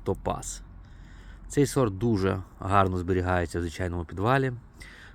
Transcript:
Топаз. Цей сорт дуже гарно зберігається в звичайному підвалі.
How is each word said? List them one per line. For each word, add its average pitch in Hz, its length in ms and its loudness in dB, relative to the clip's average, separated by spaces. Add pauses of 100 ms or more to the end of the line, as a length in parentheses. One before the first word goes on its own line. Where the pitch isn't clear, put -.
Топаз. - 580 -4 (880)
Цей 143 180 4
сорт 113 320 2
дуже 98 440 2 (180)
гарно 95 380 4
зберігається 90 600 0
в - 20 0
звичайному 87 440 -4
підвалі. 127 480 0 (600)